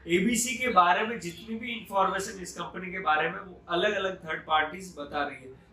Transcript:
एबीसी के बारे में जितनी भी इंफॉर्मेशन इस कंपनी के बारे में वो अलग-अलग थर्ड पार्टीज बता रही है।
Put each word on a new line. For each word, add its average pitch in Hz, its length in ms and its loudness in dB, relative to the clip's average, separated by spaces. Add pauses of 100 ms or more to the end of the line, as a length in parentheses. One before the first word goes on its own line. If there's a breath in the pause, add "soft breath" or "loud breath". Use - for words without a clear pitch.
(160)
एबीसी 233 420 2
के 254 140 -2
बारे 180 360 6
में 233 120 -4
जितनी 175 360 -8
भी 240 160 -6
इंफॉर्मेशन 196 680 0
इस 175 120 -10
कंपनी 180 380 -8
के 196 100 -6
बारे 160 280 2
में 190 100 -6
वो - 300 -14
अलग-अलग 190 500 0
थर्ड 160 240 -6
पार्टीज 156 540 0
बता 143 260 -4
रही 139 140 -4
है। - 180 -16 (180 soft breath)